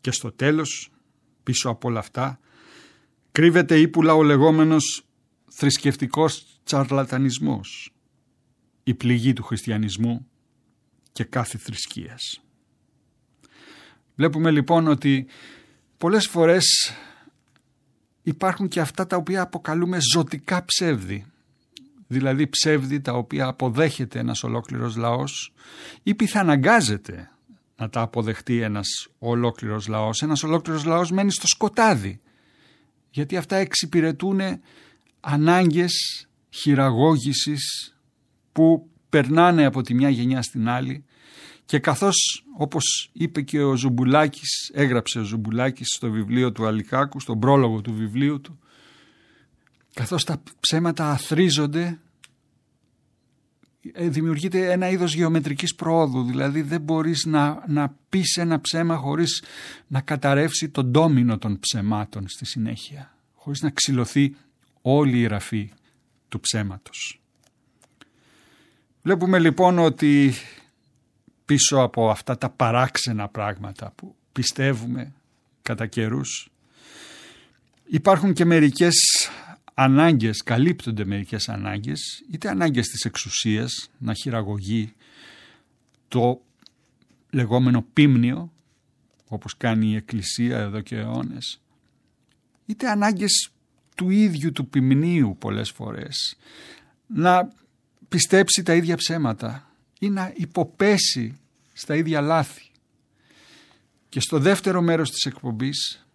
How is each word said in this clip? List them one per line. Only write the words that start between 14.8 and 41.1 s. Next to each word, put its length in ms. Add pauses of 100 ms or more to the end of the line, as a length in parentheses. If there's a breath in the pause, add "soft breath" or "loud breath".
ότι 380 (720 loud breath)
πολλές 280
φορές 680 (1300 loud breath)
υπάρχουν 460
και 120
αυτά 260
τα 100
οποία 260
αποκαλούμε 560 (160)
ζωτικά 500
ψεύδι, 640 (800)
δηλαδή 420
ψεύδι 520
τα 120
οποία 340
αποδέχεται 720
ένας 240
ολόκληρος 540
λαός 560 (500 loud breath)
ή 120
πιθαναγκάζεται 1160 (460)
να 120
τα 120
αποδεχτεί 600
ένας 480 (100)
ολόκληρος 680
λαός. 340
Ένας 200
ολόκληρος 420
λαός 260
μένει 220
στο 140
σκοτάδι, 760 (880 soft breath)
γιατί 260
αυτά 200
εξυπηρετούνε 1040 (600 soft breath)
ανάγκες 1080 (240)
χειραγώγησης 1500 (560)
που 360 (200)
περνάνε 560
από 180
τη 120
μια 140
γενιά 340
στην 260
άλλη 360 (600 loud breath)